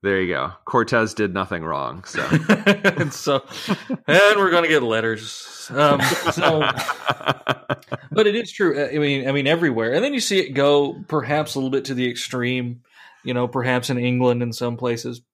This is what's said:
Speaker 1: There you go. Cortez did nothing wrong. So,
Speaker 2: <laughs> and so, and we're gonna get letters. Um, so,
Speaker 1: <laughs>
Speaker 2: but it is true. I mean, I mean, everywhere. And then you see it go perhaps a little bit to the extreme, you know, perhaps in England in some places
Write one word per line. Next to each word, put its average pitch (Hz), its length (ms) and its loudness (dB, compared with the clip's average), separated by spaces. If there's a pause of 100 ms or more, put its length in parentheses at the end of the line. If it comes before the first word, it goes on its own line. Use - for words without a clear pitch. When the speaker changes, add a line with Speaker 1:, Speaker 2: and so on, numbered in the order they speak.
Speaker 1:
There 98 180 0
you 90 140 0
go. 71 180 -4 (120)
Cortez 113 500 0
did 101 200 -2
nothing 92 280 -4
wrong. 71 420 -6
So, - 180 -8
Speaker 2:
<laughs> 160 340 2
and 190 560 0
so, - 320 -2 (640)
and 202 320 6
we're 190 120 4
gonna 170 180 4
get 151 140 4
letters. 113 920 -4
Um, 143 260 4 (320)
so, 156 280 2
Speaker 1:
<laughs> 151 40 2 (1500)
Speaker 2:
but 214 160 4
it 202 80 2
is 233 160 -4
true. 147 420 0
I 151 60 -2
mean, 139 300 0
I 135 40 0
mean, 139 140 0
everywhere. 135 460 2
And 165 120 2
then 285 100 -2
you 247 60 -2
see 202 200 0
it 147 100 -2
go 143 460 4 (120)
perhaps 151 460 -2
a 139 40 -4
little 131 120 -2
bit 135 160 -2
to 139 80 -4
the 127 140 0
extreme, 123 720 -4 (440)
you 123 100 -4
know, 123 120 0
perhaps 123 440 -2
in 123 80 0
England 123 440 2
in 120 100 -4
some 120 240 -4
places 120 440 -4 (140)